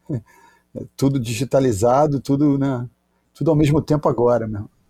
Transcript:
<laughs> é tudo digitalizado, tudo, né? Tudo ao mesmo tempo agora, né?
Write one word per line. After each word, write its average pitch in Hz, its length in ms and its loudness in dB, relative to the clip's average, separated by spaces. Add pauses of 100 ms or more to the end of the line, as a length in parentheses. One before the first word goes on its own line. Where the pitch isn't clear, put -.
<laughs> - 0 -
é - 760 -12 (100)
tudo 139 240 0
digitalizado, 123 1040 0
tudo, 139 360 0
né? 131 320 -4 (440)
Tudo 147 160 -2
ao 151 80 2
mesmo 147 240 2
tempo 151 260 -2
agora, 120 400 2
né? 107 160 -8 (260)